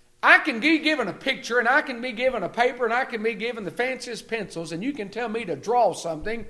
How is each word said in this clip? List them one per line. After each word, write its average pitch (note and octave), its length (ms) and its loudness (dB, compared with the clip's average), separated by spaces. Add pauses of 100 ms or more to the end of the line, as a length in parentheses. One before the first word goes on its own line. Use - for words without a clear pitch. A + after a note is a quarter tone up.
(220)
I E4+ 160 10
can D4 200 0
be D4+ 200 4
given D4 280 0
a E3 60 -6
picture, A#3+ 460 -4
and A3+ 100 2
I D4 140 6
can B3+ 180 -6
be B3 120 -6
given B3 300 0
a E3+ 60 -2
paper, B3+ 360 2
and A3 80 2
I B3+ 120 2
can A#3+ 180 -6
be A3+ 120 0
given A3+ 300 -6
the E3 60 -6
fanciest B3 560 -4
pencils, E3+ 460 -6
and E3 100 -6
you C#4 100 -2
can G3+ 180 -6
tell A#3 180 -4
me A3+ 160 -4
to E3+ 100 -4
draw G3+ 380 4
something, E3+ 580 -6